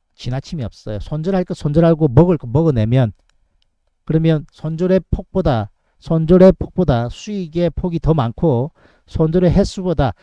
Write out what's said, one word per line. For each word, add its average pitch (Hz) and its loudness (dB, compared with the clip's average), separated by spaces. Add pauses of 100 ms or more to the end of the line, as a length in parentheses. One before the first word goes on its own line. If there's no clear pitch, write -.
(140)
지나침이 131 -8
없어요. 107 -10
손절할 175 -4
거 180 -8
손절하고 156 2
먹을 165 4
거 - -12
먹어내면, 120 0 (920)
그러면 160 0
손절의 175 -2 (100)
폭보다, 156 -2 (300)
손절의 170 4
폭보다 127 -2
수익의 175 -6
폭이 165 -6
더 143 0
많고 135 0 (340)
손절의 165 0
횟수보다 180 -2